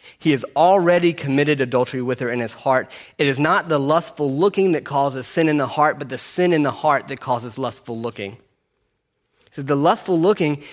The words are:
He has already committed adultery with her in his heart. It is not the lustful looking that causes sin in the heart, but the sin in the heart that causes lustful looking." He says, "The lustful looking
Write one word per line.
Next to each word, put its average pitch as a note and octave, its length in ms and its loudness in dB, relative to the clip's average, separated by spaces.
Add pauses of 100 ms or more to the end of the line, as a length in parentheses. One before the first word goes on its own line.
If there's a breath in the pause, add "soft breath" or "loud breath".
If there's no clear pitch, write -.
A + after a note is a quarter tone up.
(180 loud breath)
He D#3 140 2
has B2 140 0 (100)
already F3 560 4
committed C#3+ 480 0
adultery B2+ 420 -2
with B2 180 -4
her B2 120 -4
in B2 80 -4
his A#2 140 -6
heart. C3 360 -2 (280 loud breath)
It C#3+ 100 0
is C3+ 100 0
not E3 300 0
the D3+ 120 0
lustful D3+ 540 -2
looking F#3+ 380 2
that C3+ 140 -2
causes C#3 420 -2
sin D#3+ 220 2
in D3+ 80 2
the C3+ 100 0
heart, D3 320 0
but C3+ 80 -10
the B2+ 100 -10
sin F3 360 0
in D#3 100 4
the C3+ 80 0
heart C#3 360 0
that C3+ 120 -10
causes A#2+ 380 -6
lustful A#2 420 -8
looking." A2+ 320 -10
He - 1200 -20
says, C#3+ 100 -10
"The C#3+ 100 0
lustful E3+ 440 0
looking D#3+ 540 0